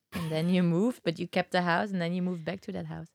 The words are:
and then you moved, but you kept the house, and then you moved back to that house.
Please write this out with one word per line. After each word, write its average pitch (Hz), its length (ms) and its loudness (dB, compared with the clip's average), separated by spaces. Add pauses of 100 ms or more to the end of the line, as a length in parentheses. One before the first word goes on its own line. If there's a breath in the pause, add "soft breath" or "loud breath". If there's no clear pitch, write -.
(140)
and 165 180 -6
then 160 180 0
you 180 140 4
moved, 180 400 2
but 165 160 -2
you 175 80 -4
kept - 240 -2
the 180 100 2
house, 180 300 2
and 185 100 -2
then 170 120 0
you 180 80 -2
moved 180 220 -2
back 180 180 -6
to - 100 -10
that 175 160 -8
house. 160 280 -10